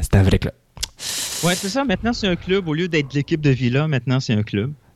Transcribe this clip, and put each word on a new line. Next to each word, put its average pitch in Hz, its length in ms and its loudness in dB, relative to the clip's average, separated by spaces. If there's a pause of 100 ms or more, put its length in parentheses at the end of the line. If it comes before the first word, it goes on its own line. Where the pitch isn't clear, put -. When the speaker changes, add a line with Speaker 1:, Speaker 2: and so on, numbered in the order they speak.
Speaker 1:
c'est - 140 2
un 98 80 6
vrai 95 140 4
club. - 160 -4 (880)
Speaker 2:
Ouais, 175 120 2
c'est 196 120 -6
ça. 262 160 -2
Maintenant, 233 300 0
c'est 220 140 -4
un 175 100 2
club. 185 320 -2
Au 147 60 -2
lieu 175 120 -2
d'être 151 280 -2
l'équipe 151 260 0
de 151 80 4
Villa, 131 380 2
maintenant, 131 340 0
c'est - 120 -2
un 107 100 2
club. 107 280 -2 (240)